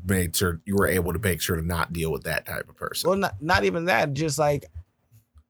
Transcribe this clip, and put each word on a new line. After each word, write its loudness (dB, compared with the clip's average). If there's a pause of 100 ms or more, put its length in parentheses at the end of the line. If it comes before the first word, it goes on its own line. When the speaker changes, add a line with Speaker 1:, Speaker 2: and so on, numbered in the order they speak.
Speaker 1:
made 2
sure, 0
you -2
were 4
able 2
to -2
make 0
sure -2
to 0
not -2
deal -2
with -4
that -4
type -6
of -20
person. -6
Speaker 2:
Well, 2
not, -2
not 2
even -2
that. 2
Just, -2
like, 2 (840)